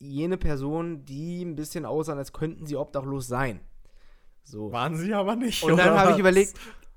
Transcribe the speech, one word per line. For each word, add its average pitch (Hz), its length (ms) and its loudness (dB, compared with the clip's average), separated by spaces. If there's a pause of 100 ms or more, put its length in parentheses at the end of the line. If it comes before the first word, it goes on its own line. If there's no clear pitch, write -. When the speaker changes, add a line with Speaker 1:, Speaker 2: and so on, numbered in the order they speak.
Speaker 1:
jene 151 320 -4
Personen, 156 680 -4
die 165 400 -10
ein 170 100 -8
bisschen 151 320 -8
aussahen, 151 320 -4
als 139 140 -10
könnten 160 340 -8
sie 147 100 -6
obdachlos 135 520 -6
sein. 123 320 -2 (840)
So. 107 300 -10
Speaker 2:
Waren 131 240 -2
sie 185 180 -2
aber 202 220 0
nicht, 233 260 -2
Speaker 1:
Und 160 140 4
dann 180 140 8
Speaker 2:
oder 202 100 6
Speaker 1:
hab 190 60 8
ich 175 80 8
Speaker 2:
was? - 40 2
Speaker 1:
überlegt, 190 360 6 (420)